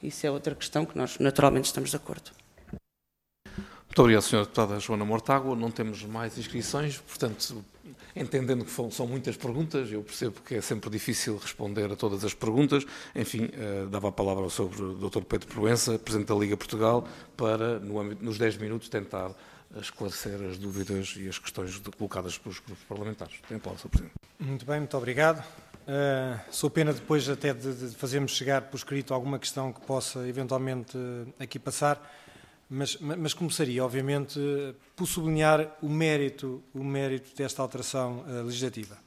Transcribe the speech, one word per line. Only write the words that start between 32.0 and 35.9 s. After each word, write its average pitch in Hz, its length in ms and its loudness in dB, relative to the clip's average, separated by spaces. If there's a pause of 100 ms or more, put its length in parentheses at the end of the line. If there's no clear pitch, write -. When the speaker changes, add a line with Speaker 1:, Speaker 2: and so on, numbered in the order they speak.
Speaker 3:
mas, 135 280 -2
ma-, 151 180 -4
mas 156 180 0
começaria, 131 500 0
obviamente, 135 560 0
eh, 143 340 -2 (220)
por 180 120 0
sublinhar 156 760 4
o 151 80 -2
mérito, 143 720 2 (120)